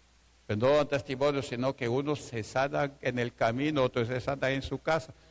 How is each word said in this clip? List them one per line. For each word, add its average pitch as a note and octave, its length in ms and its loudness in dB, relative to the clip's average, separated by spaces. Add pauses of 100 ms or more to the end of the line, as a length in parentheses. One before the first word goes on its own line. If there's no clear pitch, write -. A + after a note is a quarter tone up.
(460)
Pero G#2+ 140 -2
no C3 160 6
da D3 80 4
testimonio, C#3 580 0
sino B2+ 320 -2
que B2 140 -4
unos C#3 320 0
se A2+ 240 -6
sanan C#3+ 560 0
en B2 200 -2
el A#2+ 140 -2
camino, C3 500 2
otros B2 260 0
se B2+ 100 -2
sanan C3+ 320 -2
en C3+ 100 -2
su C3+ 180 -6
casa, D#3+ 340 -2 (180)